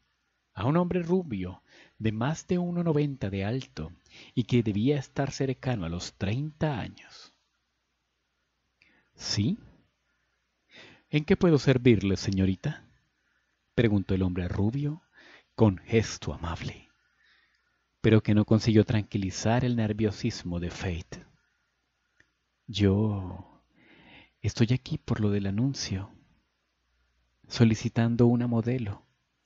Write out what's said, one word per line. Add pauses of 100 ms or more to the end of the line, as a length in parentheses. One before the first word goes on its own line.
(540)
a
un
hombre
rubio (340)
de
más
de
uno
noventa
de
alto (440)
y
que
debía
estar
cercano
a
los
treinta
años. (1800)
"¿Sí? (1500)
¿En
qué
puedo
servirle,
señorita?", (880)
preguntó
el
hombre
rubio (540)
con
gesto
amable, (1120)
pero
que
no
consiguió
tranquilizar
el
nerviosismo
de
Fate. (1400)
"Yo (800)
estoy
aquí
por
lo
del
anuncio, (1400)
solicitando
una
modelo", (400)